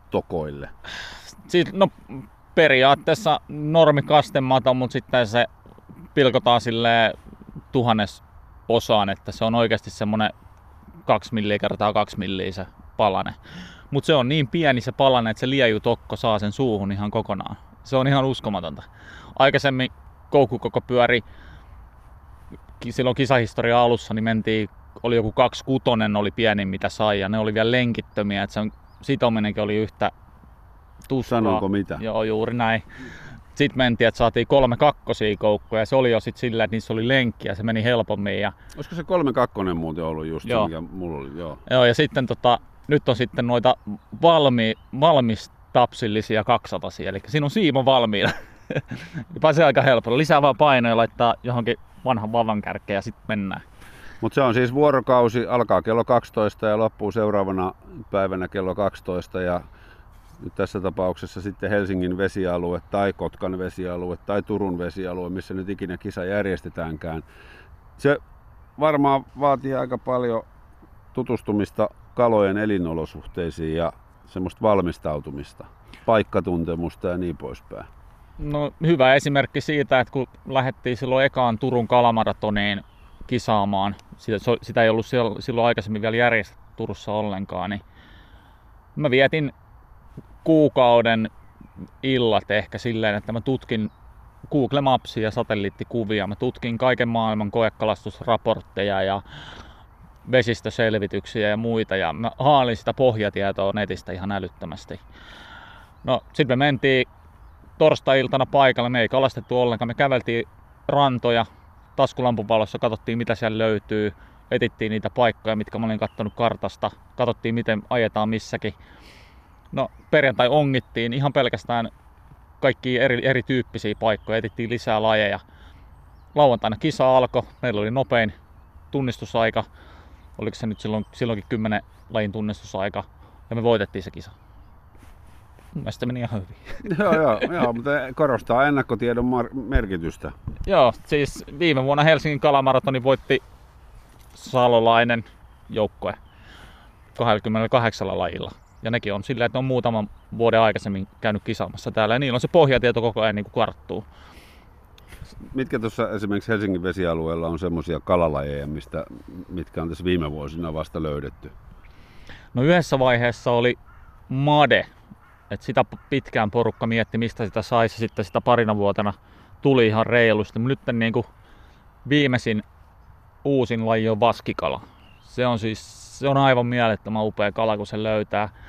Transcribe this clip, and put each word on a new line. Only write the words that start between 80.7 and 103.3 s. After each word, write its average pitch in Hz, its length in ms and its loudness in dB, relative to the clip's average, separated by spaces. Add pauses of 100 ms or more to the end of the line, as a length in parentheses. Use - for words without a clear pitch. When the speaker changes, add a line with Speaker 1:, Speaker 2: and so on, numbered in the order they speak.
Speaker 2:
silloin 131 300 2
ekaan 120 320 0
Turun 120 300 0
kalamaratoniin 107 920 2 (440)
kisaamaan, 101 680 0 (200)
sitä, 107 220 -4
se, 117 240 0
sitä 117 200 0
ei 110 60 6
ollut 110 220 0
sil-, 117 300 0
silloin 117 260 0
aikaisemmin 107 360 -2
vielä 113 140 -2
järjestetty 117 460 0 (140)
Turussa 107 360 -8
ollenkaan, 98 580 -4
niin 101 100 -6 (1160)
mä 147 140 -2
vietin 135 420 2 (920)
kuukauden 120 840 4 (720)
illat 120 480 0
ehkä 104 280 -2
silleen, 110 360 -2
että 104 180 -6
mä 113 80 -4
tutkin 120 500 -4 (600)
Google 139 300 0
Mapsia 127 420 0
ja 107 80 0
satelliittikuvia. 107 960 -4
Mä 101 100 -8
tutkin 120 420 -4
kaiken 127 300 2
maailman 110 420 -2
koekalastusraportteja 107 1500 -2
ja 98 200 0 (1080)
vesistöselvityksiä 110 1200 0
ja 104 80 0
muita, 113 400 -2
ja 85 160 -2
mä 107 260 -6
haalin 131 380 4
sitä - 180 -6
pohjatietoa 101 800 0